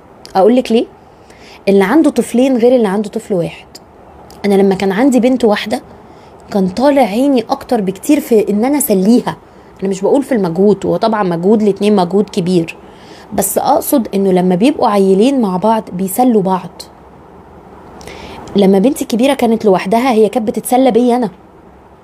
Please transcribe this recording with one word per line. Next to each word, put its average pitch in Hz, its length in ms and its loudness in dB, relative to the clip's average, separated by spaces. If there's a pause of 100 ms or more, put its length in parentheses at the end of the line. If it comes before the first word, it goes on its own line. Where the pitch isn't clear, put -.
(360)
اقولك 233 360 2
ليه؟ 320 140 2 (840)
اللي 196 140 4
عنده 277 260 2
طفلين 254 480 0
غير 240 180 4
اللي 226 120 0
عنده 202 220 -4
طفل 220 240 -8
واحد. 165 320 -6 (800)
انا 202 80 0
لما 196 220 2
كان 196 160 -2
عندي 247 280 2
بنت 247 260 2
واحده 214 360 -2 (720)
كان 190 180 -2
طالع 269 320 2
عيني 240 480 0
اكتر 220 320 -4
بكتير 190 380 -2
في 226 300 0
ان 214 160 0
انا 285 120 0
اسليها. 208 600 0 (440)
انا 196 80 -4
مش 190 120 -6
بقول 240 220 2
في - 80 -8
المجهود، 190 540 0
هو 175 120 -2
طبعا 214 260 0
مجهود 185 380 0
الاتنين 208 340 0
مجهود 190 340 0
كبير، 175 480 -2 (560)
بس - 240 -4
اقصد - 560 0
انه 196 180 0
لما 180 240 2
بيبقوا 247 320 0
عيلين 208 540 2
مع 185 160 -2
بعض 220 260 0 (100)
بيسلوا 208 480 0
بعض. 180 400 -6 (1700)
لما 196 240 2
بنتي 262 220 0
الكبيره 254 320 -2
كانت 226 320 -2
لوحدها، 220 460 0
هي 214 180 2
كانت 220 180 -4
بتتسلى 247 440 0
بيا 233 240 2
انا. 240 140 -2 (760)